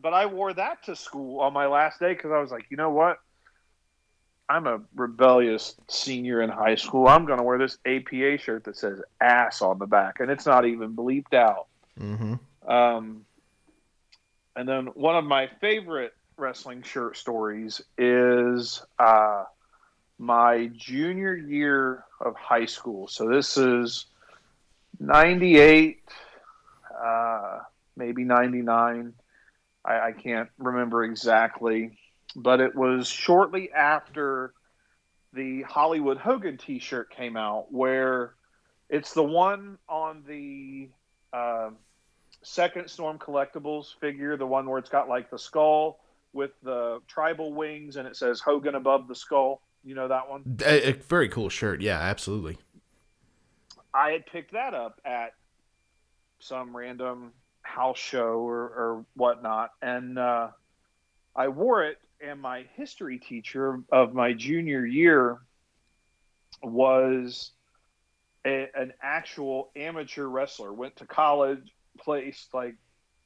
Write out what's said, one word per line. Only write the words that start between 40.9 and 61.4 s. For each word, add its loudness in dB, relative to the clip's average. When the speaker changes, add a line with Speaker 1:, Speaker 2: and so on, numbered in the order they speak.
Speaker 1:
uh, -4
Second -2
Storm -8
Collectibles -6
figure, -6
the -6
one -2
where -4
it's -10
got, 0
like, -4
the -14
skull 2
with -6
the -6
tribal -4
wings -10
and -10
it -16
says -2
Hogan 0
above 0
the -14
skull. -2
You -18
know -6
that -4
one? -10
Speaker 2:
A, 4
a 2
very 0
cool -6
shirt. -4
Yeah, -2
absolutely. -6
Speaker 1:
I 2
had -6
picked -16
that -8
up -10
at -8
some -12
random -10
house -4
show -2
or, -4
or -6
whatnot, -2
and, -6
uh, 0
I -2